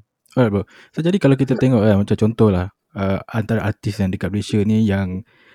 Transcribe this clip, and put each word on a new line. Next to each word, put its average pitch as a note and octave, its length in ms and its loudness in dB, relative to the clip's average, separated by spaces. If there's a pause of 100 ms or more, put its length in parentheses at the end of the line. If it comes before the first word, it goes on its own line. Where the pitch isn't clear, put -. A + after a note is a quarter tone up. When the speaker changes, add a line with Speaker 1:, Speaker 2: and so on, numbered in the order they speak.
(340)
Speaker 1:
Alright, A#2+ 160 2
bro. G2 140 -2 (260)
So, D#3+ 140 -6
jadi F3+ 160 0
kalau C#3 160 4
kita C3 180 -2
Speaker 2:
Hmm. - 80 -2
Speaker 1:
tengok B2+ 220 4
kan, G#2+ 160 4
macam G2+ 160 0
contoh A2 340 2
lah, F2+ 160 0 (300)
uh, G2 320 -4
antara A2 340 -4
artis G#2+ 380 -6
yang F#2+ 100 0
dekat F#2+ 220 -6
Malaysia G#2 320 -2
ni A2 180 2
yang G2 400 -2 (320)